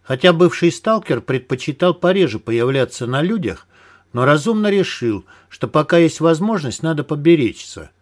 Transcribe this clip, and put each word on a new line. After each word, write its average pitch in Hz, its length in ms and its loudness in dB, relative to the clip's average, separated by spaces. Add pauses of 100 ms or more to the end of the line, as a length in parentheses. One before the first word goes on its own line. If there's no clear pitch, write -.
Хотя 156 300 2
бывший 170 400 2
сталкер 220 480 -2
предпочитал 139 720 -4
пореже 175 460 0
появляться 123 680 -2
на 131 160 -2
людях, 175 460 -4 (460)
но 120 100 -2
разумно 208 440 2
решил, 123 580 -2 (240)
что - 180 -6
пока 151 300 0
есть 160 240 2
возможность, 165 600 0
надо 160 220 -2
поберечься. 147 880 0 (100)